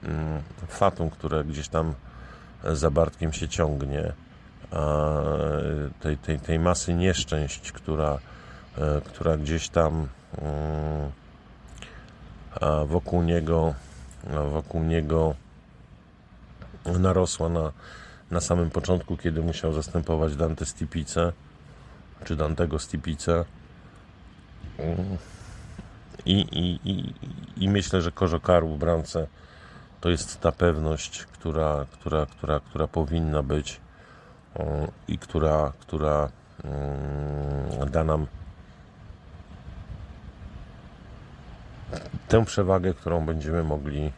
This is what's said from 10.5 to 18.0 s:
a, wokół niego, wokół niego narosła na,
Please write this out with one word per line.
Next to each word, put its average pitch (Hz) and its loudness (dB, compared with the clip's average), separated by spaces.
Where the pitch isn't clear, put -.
a, 76 4
wokół 87 2
niego, 82 4
wokół 80 -2
niego 80 2
narosła 90 4
na, 80 2